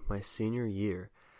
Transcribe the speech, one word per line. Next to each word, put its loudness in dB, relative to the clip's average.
my 2
senior 0
year, 0